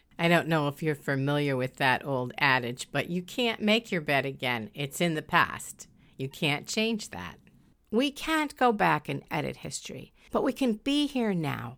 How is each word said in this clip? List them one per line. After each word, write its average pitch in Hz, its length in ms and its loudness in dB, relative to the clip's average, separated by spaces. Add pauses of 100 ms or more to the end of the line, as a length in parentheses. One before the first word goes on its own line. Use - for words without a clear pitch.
(180)
I 170 100 2
don't 170 200 6
know 156 200 4
if 143 140 -4
you're 156 140 0
familiar 143 640 0
with 127 200 -2
that 131 280 4
old 127 320 -2
adage, 127 540 2
but 143 180 -2
you 175 120 -2
can't 226 400 -2
make 214 300 2
your 175 100 0
bed 143 240 2
again. 123 480 -4
It's 139 280 -6
in 170 140 2
the 151 60 -2
past. - 640 0 (300)
You 135 120 -6
can't 143 380 -2
change 220 420 -2
that. - 300 -10 (520)
We 262 180 2
can't 302 480 -2
go 247 140 6
back 175 360 2
and 143 220 -4
edit 139 280 -4
history, - 560 -12 (180)
but - 120 0
we 285 80 2
can 240 220 0 (100)
be 285 220 2
here 233 300 0
now. 123 420 -4